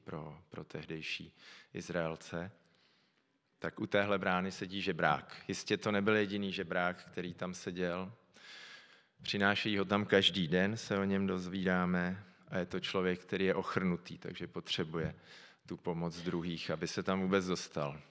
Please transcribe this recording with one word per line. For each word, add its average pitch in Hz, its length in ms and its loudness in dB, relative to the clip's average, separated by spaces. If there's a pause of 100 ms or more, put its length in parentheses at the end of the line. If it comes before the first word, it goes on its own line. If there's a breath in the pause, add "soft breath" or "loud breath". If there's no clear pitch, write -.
pro, 76 460 -10
pro 82 140 -10
tehdejší 80 720 -8 (360 loud breath)
Izraelce, 85 800 -4 (1080 soft breath)
tak - 200 -6
u 107 80 -2
téhle 101 320 4
brány 92 320 2
sedí 95 300 -6
žebrák. 82 540 2 (120)
Jistě 101 300 0
to 110 140 0
nebyl 104 240 4
jediný 101 360 0
žebrák, 90 520 -2
který 87 300 -8
tam 90 200 -6
seděl. 90 580 -4 (1120 loud breath)
Přinášejí 101 560 2
ho 98 80 2
tam 101 200 4
každý 95 420 6
den, 95 300 4
se 104 200 -2
o 98 60 2
něm 98 240 2
dozvídáme, 90 960 2 (240 loud breath)
a - 100 -4
je 90 80 0
to 95 140 -4
člověk, 92 400 0
který 95 260 -2
je 92 100 4
ochrnutý, 90 640 0
takže 90 300 -10
potřebuje 80 680 -4 (500 loud breath)
tu 87 120 -8
pomoc 85 440 -2
druhých, 85 500 -4
aby 82 160 -2
se - 160 -4
tam 95 180 0
vůbec 92 240 4
dostal. 76 640 -2